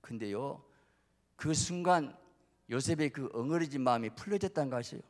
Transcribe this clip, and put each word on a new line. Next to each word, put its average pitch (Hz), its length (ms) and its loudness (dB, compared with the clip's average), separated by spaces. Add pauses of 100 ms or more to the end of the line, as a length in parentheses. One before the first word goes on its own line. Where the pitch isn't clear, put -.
근데요, 113 600 -4 (720)
그 156 180 0
순간 175 600 2 (540)
요셉의 143 400 0
그 135 220 -6
엉어리진 143 480 0
마음이 117 300 4
풀려졌다는 190 600 -2
거 127 60 -2
아세요? - 340 -6